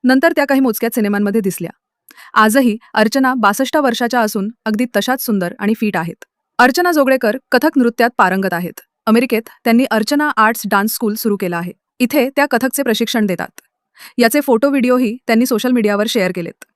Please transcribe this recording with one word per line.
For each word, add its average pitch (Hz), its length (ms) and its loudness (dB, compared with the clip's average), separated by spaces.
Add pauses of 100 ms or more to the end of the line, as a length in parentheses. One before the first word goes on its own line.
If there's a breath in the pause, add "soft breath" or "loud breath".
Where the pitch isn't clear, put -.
नंतर 269 280 4
त्या 285 120 0
काही 269 160 2
मोजक्याच 233 340 -2
सिनेमांमध्ये 208 460 0
दिसल्या. 180 300 -6 (640 loud breath)
आजही 220 420 4 (180 soft breath)
अर्चना 254 400 0
बासष्ट 226 420 0
वर्षाच्या 247 440 0
असून 214 280 -2 (160)
अगदी 220 200 -2 (120)
तशाच 247 280 -2
सुंदर 190 340 -2
आणि 202 160 0
फिट 208 220 -2
आहेत. 165 280 -6 (340)
अर्चना 339 340 2
जोगळेकर 262 440 2 (160)
कथक 294 240 2
नृत्यात 240 420 2
पारंगत 190 340 2
आहेत. 170 280 -8 (260)
अमेरिकेत 226 360 0 (220 soft breath)
त्यांनी 233 200 2
अर्चना 285 520 -2
आर्ट्स 220 300 0
डान्स 202 280 0
स्कूल 214 200 -4
सुरू 208 220 -2
केलं 175 200 -4
आहे. 175 160 -8 (260)
इथे 254 380 0
त्या 285 100 2
कथकचे 262 360 -2
प्रशिक्षण 226 440 -2
देतात. - 340 -8 (580 loud breath)
याचे 240 220 4
फोटो, 269 280 2
व्हिडिओही 254 480 0 (100)
त्यांनी 233 200 2
सोशल 240 240 -2
मीडियावर 208 380 0
शेअर 185 260 -2
केलेत. - 300 -12 (120)